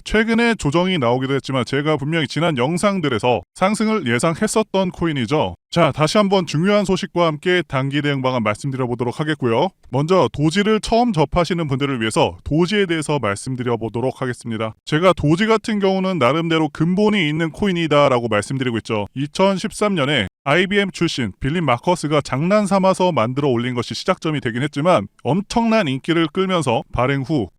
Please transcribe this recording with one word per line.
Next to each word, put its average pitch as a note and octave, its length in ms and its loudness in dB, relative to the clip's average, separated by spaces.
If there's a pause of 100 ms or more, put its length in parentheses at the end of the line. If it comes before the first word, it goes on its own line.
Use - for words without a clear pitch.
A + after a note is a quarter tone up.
최근에 A3+ 500 2
조정이 F3+ 420 0
나오기도 C3 380 0
했지만 C3 320 -2
제가 D3 320 0
분명히 D3+ 280 -2
지난 D#3 300 -2
영상들에서 B2+ 840 0 (120)
상승을 G#3+ 520 0
예상했었던 F3+ 840 0
코인이죠. C3+ 640 -2 (160)
자, E3 200 4
다시 D3+ 280 0
한번 F#3+ 280 2
중요한 G3 380 2
소식과 F3 420 0
함께 F3 400 0
단기 C#3 340 -2
대응 C#3+ 220 0
방안 B2+ 220 0
말씀드려보도록 B2 720 -2
하겠고요. D3+ 520 0 (200)
먼저 D3+ 420 2
도지를 F#3+ 480 0
처음 A#3 320 2
접하시는 E3+ 540 0
분들을 C#3 340 -2
위해서 A2 440 0
도지에 F3+ 420 0
대해서 D#3+ 320 -2
말씀드려보도록 A#2 1040 -4
하겠습니다. A2+ 520 -6 (100)
제가 E3+ 300 2
도지 D#3 320 2
같은 G#3+ 340 0
경우는 F#3+ 380 0
나름대로 D#3+ 500 2
근본이 F#3 600 0
있는 D#3+ 220 -2
코인이다라고 D3 800 2
말씀드리고 A#2 500 -2
있죠. G#2 380 -4
이천십삼 F#3+ 800 0
년에 C3+ 320 0 (160)
아이비엠 F#3+ 480 0
출신 E3+ 480 -2
빌린 D#3+ 240 -2
마커스가 D3 560 0
장난 F#3 460 0
삼아서 F#3+ 440 2
만들어 C3 380 0
올린 B2 260 0
것이 A#2 200 -4
시작점이 D#3 460 -2
되긴 A#2+ 220 -4
했지만, D3 460 0 (160)
엄청난 G#3+ 640 0
인기를 D#3 400 0
끌면서 E3 640 -2
발행 C3+ 300 0
후 B2 260 -2 (100)